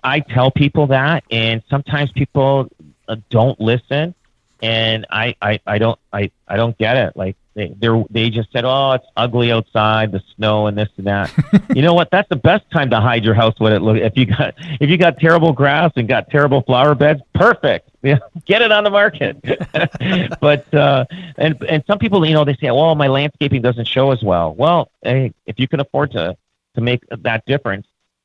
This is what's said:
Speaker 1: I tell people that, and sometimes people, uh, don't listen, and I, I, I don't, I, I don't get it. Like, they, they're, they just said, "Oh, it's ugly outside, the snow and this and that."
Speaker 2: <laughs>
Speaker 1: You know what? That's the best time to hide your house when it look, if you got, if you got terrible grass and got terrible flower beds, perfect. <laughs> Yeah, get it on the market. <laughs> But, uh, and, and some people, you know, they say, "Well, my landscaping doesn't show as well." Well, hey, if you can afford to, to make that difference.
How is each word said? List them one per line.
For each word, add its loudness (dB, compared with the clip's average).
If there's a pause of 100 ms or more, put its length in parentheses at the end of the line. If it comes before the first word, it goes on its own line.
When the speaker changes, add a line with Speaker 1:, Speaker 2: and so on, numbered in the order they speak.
Speaker 1:
I 0
tell 0
people 0
that, 0
and -2
sometimes -4
people, 0 (380)
uh, -8 (140)
don't 2
listen, -2 (460)
and -2
I, -4
I, -2
I -2
don't, 0 (140)
I, -4 (160)
I -6
don't -2
get 0
it. -2
Like, -8 (180)
they, -10
they're, 0
they -2
just -6
said, -4
"Oh, 0
it's -4 (100)
ugly 0
outside, 0
the -6 (120)
snow 0
and -4
this -4
and -8
that." -2 (380)
Speaker 2:
<laughs> 0
Speaker 1:
You 0
know 4
what? 2
That's 0
the -2
best 0
time 0
to 2
hide 0
your 2
house 2
when 2
it 2
look, 2
if -2
you 2
got, -2
if -2
you 2
got 2
terrible 4
grass 2
and -2
got 0
terrible 2
flower 4
beds, 2 (120)
perfect. 2
<laughs> -20
Yeah, 2 (260)
get 2
it 2
on 2
the 2
market. 0
<laughs> -4
But, 0
uh, 2 (320)
and, -2
and -2
some 0
people, 2
you 0
know, 4
they 0
say, -4
"Well, 2
my 2
landscaping -2
doesn't -2
show 0
as -2
well." 0
Well, 0 (120)
hey, -2 (140)
if -12
you -2
can -4
afford -4
to, -6 (380)
to -6
make -2
that -6
difference. -4 (380)